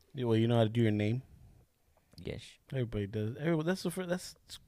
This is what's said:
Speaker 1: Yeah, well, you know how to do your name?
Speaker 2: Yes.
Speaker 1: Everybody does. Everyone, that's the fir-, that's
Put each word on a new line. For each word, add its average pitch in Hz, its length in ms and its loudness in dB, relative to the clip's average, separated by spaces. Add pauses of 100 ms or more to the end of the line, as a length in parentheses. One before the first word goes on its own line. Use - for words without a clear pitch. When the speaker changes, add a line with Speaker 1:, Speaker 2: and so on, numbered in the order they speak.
(140)
Speaker 1:
Yeah, 127 120 -4
well, 113 120 4
you 113 100 6
know 120 100 4
how 117 60 6
to 107 60 4
do 117 120 2
your 110 100 4
name? 107 320 0 (1000)
Speaker 2:
Yes. - 180 -8 (300)
Speaker 1:
Everybody 113 360 -4
does. 107 320 -4
Everyone, 156 260 0
that's 185 180 -2
the 180 80 -2
fir-, 185 140 -8
that's 180 300 -6 (320)